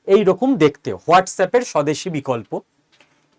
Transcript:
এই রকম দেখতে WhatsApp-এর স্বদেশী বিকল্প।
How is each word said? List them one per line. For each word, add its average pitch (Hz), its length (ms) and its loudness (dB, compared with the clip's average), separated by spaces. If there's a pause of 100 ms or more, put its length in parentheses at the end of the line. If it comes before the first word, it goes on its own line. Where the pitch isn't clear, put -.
এই 208 180 4
রকম 196 320 0
দেখতে 147 380 0
WhatsApp-এর 185 680 0
স্বদেশী 156 480 -4
বিকল্প। 139 500 -6 (800)